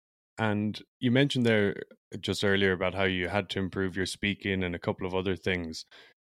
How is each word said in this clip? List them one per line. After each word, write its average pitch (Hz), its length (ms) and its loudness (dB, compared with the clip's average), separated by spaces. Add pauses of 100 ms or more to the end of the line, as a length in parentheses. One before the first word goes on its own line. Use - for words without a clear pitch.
(380)
And 104 440 -2 (180)
you 127 120 2
mentioned 131 340 4
there 107 300 4 (440)
just 95 240 -4
earlier 98 280 4
about 90 240 0
how 98 80 0
you 92 240 0
had 95 240 -2
to - 80 -4
improve 95 360 -2
your 95 100 0
speaking 98 580 -2
and 87 120 -2
a 85 40 -6
couple - 260 -4
of 90 80 -6
other 92 220 0
things. 87 500 -4 (420)